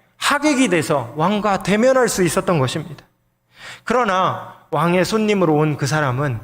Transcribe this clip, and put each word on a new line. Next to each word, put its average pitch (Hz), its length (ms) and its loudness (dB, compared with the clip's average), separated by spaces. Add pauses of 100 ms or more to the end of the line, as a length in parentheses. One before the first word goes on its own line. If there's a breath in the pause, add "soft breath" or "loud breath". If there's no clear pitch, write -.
(180)
하객이 285 520 2
돼서 143 460 0
왕과 196 480 0
대면할 240 460 2
수 196 140 0
있었던 180 360 0
것입니다. 139 460 -4 (800 loud breath)
그러나 185 880 -2
왕의 170 340 2
손님으로 208 480 0
온 151 240 0
그 143 80 -4
사람은 139 580 -2